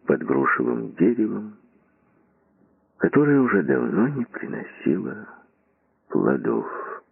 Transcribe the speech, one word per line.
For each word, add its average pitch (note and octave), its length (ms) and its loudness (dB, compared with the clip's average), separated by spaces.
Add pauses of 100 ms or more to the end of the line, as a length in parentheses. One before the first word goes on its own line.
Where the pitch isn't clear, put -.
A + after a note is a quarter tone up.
под C#2+ 180 0
грушевым B1 720 -2
деревом, A#2 600 0 (1400)
которое C#3+ 420 4
уже G#2 240 4
давно C2+ 460 2
не C3+ 160 -4
приносило - 1000 -6 (840)
плодов. - 840 -2 (180)